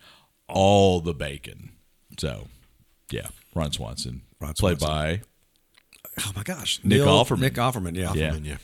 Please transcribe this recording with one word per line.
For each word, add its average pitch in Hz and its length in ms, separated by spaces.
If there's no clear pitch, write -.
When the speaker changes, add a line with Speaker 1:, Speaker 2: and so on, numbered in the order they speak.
Speaker 1:
all 98 520
the 82 140
bacon." 71 560
So, 57 300
yeah, - 180
Ron 78 180
Swanson, 62 500
Speaker 2:
Ron 76 140
Speaker 1:
played 87 260
Speaker 2:
Swanson. 76 80
Speaker 1:
by 78 340
Speaker 2:
Oh 101 100
my - 60
gosh, - 420
Speaker 1:
Nick 107 140
Speaker 2:
Neil 143 100
Speaker 1:
Offerman. 117 320
Speaker 2:
Nick - 140
Offerman, 120 420
yeah. 87 180
Speaker 1:
Yeah. 78 180
Speaker 3:
Offerman, 76 120
yeah. 76 200